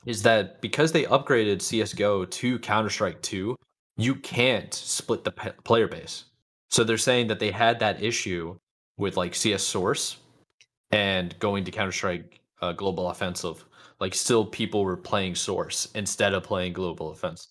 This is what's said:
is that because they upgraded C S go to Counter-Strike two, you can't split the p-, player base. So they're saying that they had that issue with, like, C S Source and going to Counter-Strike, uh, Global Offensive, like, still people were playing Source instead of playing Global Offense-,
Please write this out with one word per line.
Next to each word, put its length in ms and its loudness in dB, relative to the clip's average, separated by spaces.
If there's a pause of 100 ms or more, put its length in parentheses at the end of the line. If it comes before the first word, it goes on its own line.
is 180 -4
that 380 4
because 300 2
they 120 4
upgraded 580 4
C 200 0
S 120 -2
go 320 2
to 340 -2
Counter-Strike 640 0
two, 340 -4 (400)
you 200 0
can't 580 0
split 500 -4
the 80 -2
p-, 180 -8 (140)
player 240 4
base. 380 -10 (440)
So 140 4
they're 140 2
saying 300 4
that 120 -2
they 120 0
had 280 4
that 240 0
issue 540 -2 (400)
with, 180 -2
like, 180 -2
C 200 2
S 100 -2
Source 540 -2 (760)
and 480 0
going 260 0
to 60 -8
Counter-Strike, 720 -4 (200)
uh, 120 -2
Global 360 -2
Offensive, 540 -6 (360)
like, 140 -4
still 320 2
people 380 -2
were 140 -2
playing 380 -2
Source 600 -4
instead 380 0
of 100 0
playing 300 -2
Global 380 -6
Offense-, 400 -10